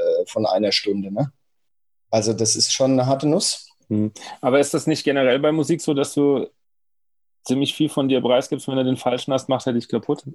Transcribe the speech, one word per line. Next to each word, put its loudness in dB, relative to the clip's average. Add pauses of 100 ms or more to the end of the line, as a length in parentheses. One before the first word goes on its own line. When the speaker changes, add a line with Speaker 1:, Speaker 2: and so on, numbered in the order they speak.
(280)
Speaker 1:
von -2
einer 2
Stunde, -2
ne? -2 (760)
Also 2
das 0
ist 0
schon 2
eine 2
harte 0
Nuss. -2 (220)
Speaker 2:
Hm. 0 (260)
Aber 4
ist -2
das -2
nicht 0
generell 2
bei 2
Musik 0
so, -2
dass -2
du 2 (960)
ziemlich -2
viel 0
von -2
dir 2
preisgibst, 0
wenn -2
du 0
den 2
falschen -4
hast, -2
macht -2
er 0
dich -4
kaputt? -4 (120)